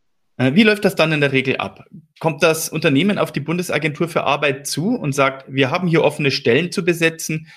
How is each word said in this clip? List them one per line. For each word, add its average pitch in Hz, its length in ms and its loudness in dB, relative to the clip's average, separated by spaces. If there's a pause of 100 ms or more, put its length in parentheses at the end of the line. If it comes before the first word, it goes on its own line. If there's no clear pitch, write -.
(360)
Äh, 131 180 0
wie 220 100 6
läuft 208 200 2
das 156 120 0
dann 160 160 2
in 151 80 0
der 139 120 2
Regel 120 240 0
ab? - 280 -8 (340)
Kommt 156 240 -2
das 160 260 2
Unternehmen 165 480 0
auf - 160 -2
die 156 80 -6
Bundesagentur 156 680 -4
für - 160 -2
Arbeit 143 420 0
zu 208 300 -2
und 135 180 -4
sagt, 135 340 0
„Wir 131 220 0
haben 180 180 -2
hier 160 140 4
offene 147 280 0
Stellen 143 420 0
zu 185 120 -4
besetzen, 165 640 -2 (100)